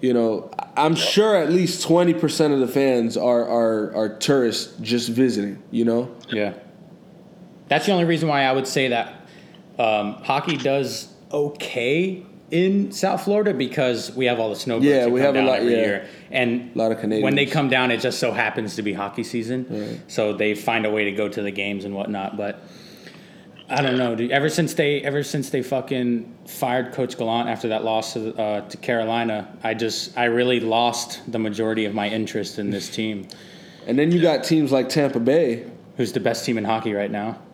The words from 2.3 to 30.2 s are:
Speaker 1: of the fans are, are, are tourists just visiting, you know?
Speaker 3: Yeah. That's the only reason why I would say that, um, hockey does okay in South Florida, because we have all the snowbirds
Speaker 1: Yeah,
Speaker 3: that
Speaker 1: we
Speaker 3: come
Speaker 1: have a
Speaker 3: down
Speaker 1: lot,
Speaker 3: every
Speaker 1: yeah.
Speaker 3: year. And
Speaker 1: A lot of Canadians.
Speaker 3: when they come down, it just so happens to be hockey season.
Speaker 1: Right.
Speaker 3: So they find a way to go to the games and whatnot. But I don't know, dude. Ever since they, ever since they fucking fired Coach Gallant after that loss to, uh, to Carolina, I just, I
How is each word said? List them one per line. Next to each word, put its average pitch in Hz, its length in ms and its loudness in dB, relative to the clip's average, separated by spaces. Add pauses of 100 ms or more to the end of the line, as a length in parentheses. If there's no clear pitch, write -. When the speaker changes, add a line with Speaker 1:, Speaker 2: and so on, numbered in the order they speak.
Speaker 1:
of 139 60 2
the 127 80 2
fans 120 500 2
are, 120 300 2
are, 113 480 0
are 110 140 0 (100)
tourists 127 640 2
just 117 280 -2
visiting, 107 640 0
you 117 140 0
know? 117 280 0 (160)
Speaker 3:
Yeah. 104 240 -2 (1160)
That's 151 160 2
the 202 80 2
only 175 120 4
reason 165 220 2
why 143 160 2
I 131 80 4
would 135 160 0
say 131 220 0
that, - 360 -4 (540)
um, 107 420 2
hockey 143 360 -2
does 135 500 -2 (240)
okay 147 920 -2 (280)
in 196 400 2
South - 320 -2
Florida, 208 300 2
because 123 640 -2
we 127 100 0
have 120 140 2
all 110 100 0
the 104 60 -4
snowbirds 123 300 0
Speaker 1:
Yeah, 143 200 6
Speaker 3:
that 120 60 4
Speaker 1:
we 127 100 2
Speaker 3:
come 139 60 6
Speaker 1:
have 139 80 4
a - 40 4
Speaker 3:
down 131 80 4
Speaker 1:
lot, 131 120 4
Speaker 3:
every 120 120 2
Speaker 1:
yeah. 117 80 4
Speaker 3:
year. 101 280 0 (220)
And 123 460 0
Speaker 1:
A - 20 -4
lot 113 140 2
of 113 80 -2
Canadians. 107 240 0
Speaker 3:
when 135 120 2
they 139 120 2
come 143 220 0
down, 127 200 4
it 117 120 2
just - 180 -2
so 123 120 0
happens 110 440 -2
to 110 80 -4
be 104 100 -2
hockey 101 300 -4
season. 120 460 -6
Speaker 1:
Right. 110 380 -8
Speaker 3:
So 107 260 0
they 107 200 0
find 113 320 -2
a 107 60 0
way 107 140 0
to 101 60 -2
go 104 160 -2
to 104 140 -6
the 101 100 -4
games 98 340 -4
and 101 100 -6
whatnot. 101 420 -4
But 104 240 -6 (1040)
I 131 140 0
don't 131 160 2
know, 123 180 0
dude. 117 160 -2
Ever 139 180 2
since 151 260 0
they, 147 260 2
ever 143 220 -2
since 139 260 -4
they 131 140 -2
fucking 123 680 -2 (140)
fired 127 480 -2
Coach 123 240 -4
Gallant 117 320 0
after 113 200 -4
that 110 140 -2
loss 110 300 -2
to, 113 260 -6
uh, 107 300 -2
to - 80 -14
Carolina, 113 840 -2
I 113 100 0
just, 110 420 -4
I 120 100 0